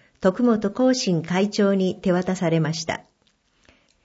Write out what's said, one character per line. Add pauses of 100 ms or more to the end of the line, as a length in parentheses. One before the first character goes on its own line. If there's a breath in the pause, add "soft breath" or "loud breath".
(200 loud breath)
徳
本
光
信
会
長
に
手
渡
さ
れ
ま
し
た。 (1040)